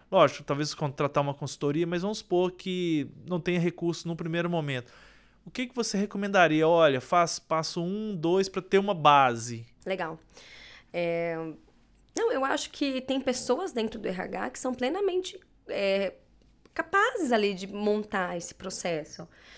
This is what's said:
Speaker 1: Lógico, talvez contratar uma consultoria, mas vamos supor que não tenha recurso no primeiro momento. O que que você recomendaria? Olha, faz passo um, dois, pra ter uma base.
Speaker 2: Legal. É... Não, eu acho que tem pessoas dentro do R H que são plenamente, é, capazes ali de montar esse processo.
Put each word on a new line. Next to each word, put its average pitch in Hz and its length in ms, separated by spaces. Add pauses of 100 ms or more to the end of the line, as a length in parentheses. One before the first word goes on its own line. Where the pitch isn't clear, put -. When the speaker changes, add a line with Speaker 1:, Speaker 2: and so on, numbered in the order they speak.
(100)
Speaker 1:
Lógico, 156 340
talvez 147 280
contratar 147 500
uma 143 120
consultoria, 147 520
mas 170 160
vamos 214 160
supor 180 340
que 175 560 (200)
não 180 120
tenha 175 180
recurso 170 480
no 170 80
primeiro 170 340
momento. 143 440 (520)
O 180 60
que 254 160
que - 80
você 226 220
recomendaria? 196 720
Olha, 160 340
faz 175 380
passo 160 440
um, 208 340
dois, 180 320
pra 190 140
ter 190 160
uma 196 160
base. 123 720 (180)
Speaker 2:
Legal. 175 340 (720)
É... 170 440 (800)
Não, 453 160
eu 269 120
acho 285 260
que 269 300
tem 262 200
pessoas 262 520
dentro 226 280
do 202 80
R 185 140
H 190 280
que - 80
são 254 160
plenamente, 359 640 (300)
é, 196 460 (580)
capazes 392 600
ali 208 220
de 185 120
montar 202 680
esse 170 180
processo. 170 760 (300)